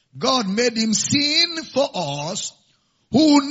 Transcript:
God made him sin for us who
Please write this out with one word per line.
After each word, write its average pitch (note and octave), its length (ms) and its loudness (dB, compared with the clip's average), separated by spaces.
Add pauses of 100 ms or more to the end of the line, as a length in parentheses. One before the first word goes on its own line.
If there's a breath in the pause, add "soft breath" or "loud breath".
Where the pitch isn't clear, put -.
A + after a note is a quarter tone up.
(180)
God B3 300 -2
made A3+ 300 -2
him A3 160 0
sin D#4 680 -2
for - 300 -2
us D3+ 600 -6 (580)
who C#4+ 400 6